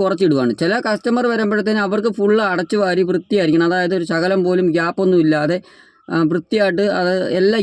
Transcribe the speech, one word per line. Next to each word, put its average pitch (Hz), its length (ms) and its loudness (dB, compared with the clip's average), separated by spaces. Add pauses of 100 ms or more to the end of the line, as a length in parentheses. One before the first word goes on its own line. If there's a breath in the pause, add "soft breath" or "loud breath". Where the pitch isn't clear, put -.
കുറച്ചിടുവാണ്. 165 500 2 (100)
ചില 180 120 0 (120)
കസ്റ്റമർ 233 460 -2
വരുമ്പോഴത്തേന് 214 560 0
അവർക്ക് 214 300 -2
ഫുൾ 208 200 2 (140)
അടച്ചു 180 320 -2
വാരി 180 260 0
വൃത്തിയായിരിക്കണം, 170 600 0
അതായത് 180 280 0
ഒരു 170 140 -4
ശകലം 180 340 0
പോലും 180 300 0
ഗ്യാപ്പൊന്നും 175 500 0
ഇല്ലാതെ, 156 320 0 (540 soft breath)
ആ, 165 40 -2 (140)
വൃത്തിയായിട്ട് 190 540 0 (160)
അത് 180 120 0 (260)
എല്ലാ 202 240 2